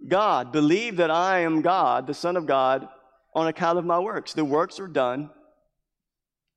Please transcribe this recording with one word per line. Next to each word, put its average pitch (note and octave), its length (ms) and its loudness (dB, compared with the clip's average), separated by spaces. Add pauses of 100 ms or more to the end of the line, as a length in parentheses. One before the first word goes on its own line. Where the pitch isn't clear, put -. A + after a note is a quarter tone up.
God, D#3 460 0
"Believe F3 440 2
that E3 140 2
I F3+ 300 2
am D#3+ 220 0
God, D3 440 0
the C#3+ 80 -6
Son F3 220 -4
of E3 100 -4
God, C3+ 420 0 (460)
on D#3+ 120 0
account E3+ 320 0
of E3 60 -2
my F3 140 0
works." F#3 340 -6
The D#3 120 -2
works D#3 360 0
are F#3+ 80 -12
done C#3+ 420 -2 (1300)